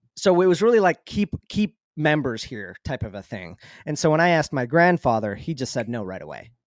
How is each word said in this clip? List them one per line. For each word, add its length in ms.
so 260
it 40
was 160
really 180
like, 260
"Keep, 240
keep 280
members 480
here" 400
type 200
of 100
a 80
thing. 340
And 120
so 120
when 100
I 100
asked 220
my 140
grandfather, 680
he 180
just 180
said 160
no 160
right 180
away. 300